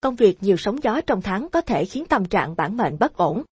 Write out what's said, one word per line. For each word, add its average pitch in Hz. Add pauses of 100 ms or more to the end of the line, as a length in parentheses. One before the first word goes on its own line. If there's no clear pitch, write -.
công 262
việc 202
nhiều 196
sóng 247
gió 247
trong 214
tháng 202
có 339
thể 180
khiến 277
tâm 233
trạng 165
bản 170
mệnh 151
bất 277
ổn 180